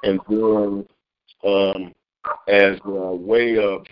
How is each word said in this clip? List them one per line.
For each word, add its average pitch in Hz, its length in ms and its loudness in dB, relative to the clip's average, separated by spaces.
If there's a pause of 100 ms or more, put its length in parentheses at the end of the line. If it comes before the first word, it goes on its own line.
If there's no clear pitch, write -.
and 98 160 0 (100)
then, 107 600 -2 (560)
um, 98 500 0 (540)
as 98 360 4
a 95 300 -6
way 113 440 0
of, 98 340 -2